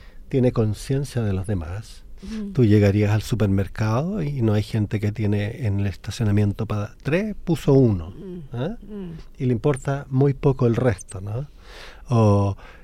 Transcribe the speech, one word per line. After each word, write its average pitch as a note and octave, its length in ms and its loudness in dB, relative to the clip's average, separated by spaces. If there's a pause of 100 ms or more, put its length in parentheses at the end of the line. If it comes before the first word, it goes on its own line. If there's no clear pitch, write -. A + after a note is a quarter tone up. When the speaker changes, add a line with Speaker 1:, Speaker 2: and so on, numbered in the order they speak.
(300)
Speaker 1:
tiene B2+ 220 2
conciencia B2 720 -2
de G#2 120 0
los F#2 120 -2
demás. F#2+ 540 -6 (240)
Speaker 2:
Ujú. G#3 300 -8
Speaker 1:
Tú C3 100 4
llegarías G#2 480 6
al G#2+ 100 2
supermercado A2 1000 0
y C#3+ 180 -4
no A2 120 2
hay G#2 100 2
gente G#2+ 380 -2
que G#2+ 100 0
tiene G#2 560 -2
en G2 140 0
el G2+ 60 0
estacionamiento G2+ 760 0
para G#2 380 -4
tres, G3 400 0
puso D3+ 300 2
uno, G2+ 380 4
Speaker 2:
Mm. F3+ 280 -14 (140)
Speaker 1:
¿ah? C#3 280 -6
Speaker 2:
Mm. G3 300 -12 (260)
Speaker 1:
Y C#3 80 -4
le B2 60 2
importa C#3 580 -2
muy C3+ 240 4
poco C3 320 2
el A#2 120 4
resto, A#2 420 -2
¿no? G#2+ 280 -8 (600)
O G2+ 480 4 (280)